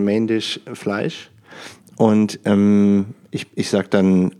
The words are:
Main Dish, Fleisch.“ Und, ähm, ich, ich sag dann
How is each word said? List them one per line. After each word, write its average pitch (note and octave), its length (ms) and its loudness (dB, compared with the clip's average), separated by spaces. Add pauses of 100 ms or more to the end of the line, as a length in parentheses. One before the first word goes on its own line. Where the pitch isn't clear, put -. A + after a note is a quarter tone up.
Main G#2 260 0
Dish, A2 340 -4 (140)
Fleisch.“ - 560 -6 (640)
Und, G#2+ 480 2
ähm, G2+ 640 2 (240)
ich, - 240 -8
ich - 160 -6
sag G2 220 -2
dann F#2+ 480 2